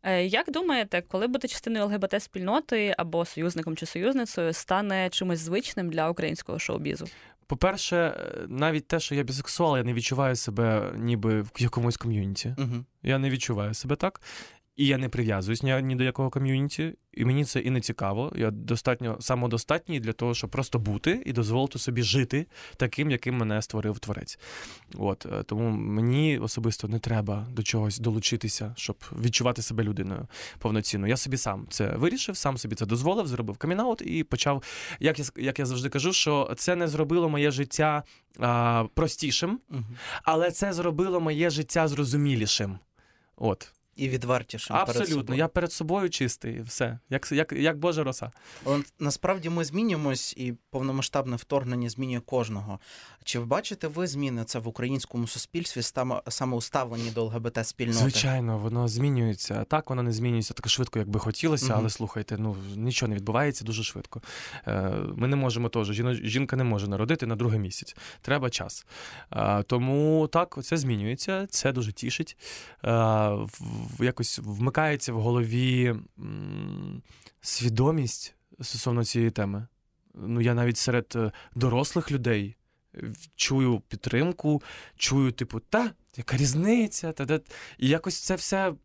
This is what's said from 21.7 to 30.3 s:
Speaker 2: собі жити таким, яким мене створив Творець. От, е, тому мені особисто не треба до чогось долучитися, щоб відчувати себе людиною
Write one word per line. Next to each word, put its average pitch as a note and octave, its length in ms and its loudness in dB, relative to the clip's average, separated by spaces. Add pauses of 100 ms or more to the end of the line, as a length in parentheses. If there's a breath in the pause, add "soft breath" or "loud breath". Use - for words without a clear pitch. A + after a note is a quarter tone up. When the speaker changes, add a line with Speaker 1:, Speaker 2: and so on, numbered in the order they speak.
Speaker 2:
собі A#2+ 240 0
жити C3 420 2 (320 loud breath)
таким, D3+ 340 0
яким B2+ 260 0
мене G#2+ 240 0
створив G#2+ 380 -2
Творець. - 400 -8 (580 loud breath)
От, G2 280 -2
е, G#2 180 -4
тому A2+ 260 -2
мені A2+ 680 2
особисто A2+ 480 -2
не A2 120 0
треба G#2+ 520 0
до A2+ 120 -4
чогось G#2+ 360 0
долучитися, A2 760 -2
щоб - 200 -6 (260)
відчувати A#2+ 380 2
себе A2+ 220 0
людиною G2 440 -2 (320 loud breath)